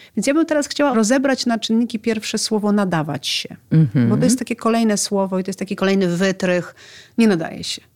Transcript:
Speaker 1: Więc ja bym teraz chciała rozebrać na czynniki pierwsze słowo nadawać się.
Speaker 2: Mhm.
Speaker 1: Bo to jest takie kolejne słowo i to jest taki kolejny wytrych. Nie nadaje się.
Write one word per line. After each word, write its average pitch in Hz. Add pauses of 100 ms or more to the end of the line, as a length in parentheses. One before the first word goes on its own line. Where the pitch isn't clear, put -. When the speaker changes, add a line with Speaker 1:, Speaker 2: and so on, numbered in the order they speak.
(180)
Speaker 1:
Więc 208
ja 277
bym 320
teraz 302
chciała 285
rozebrać 262
na 233
czynniki 226
pierwsze 220
słowo 208
nadawać 170
się. - (160)
Speaker 2:
Mhm. 131
Speaker 1:
Bo 123
to 147
jest 254
takie 233
kolejne 226
słowo 190
i 185
to 185
jest 190
taki 196
kolejny 190
wytrych. 180 (420)
Nie 226
nadaje 170
się. - (140)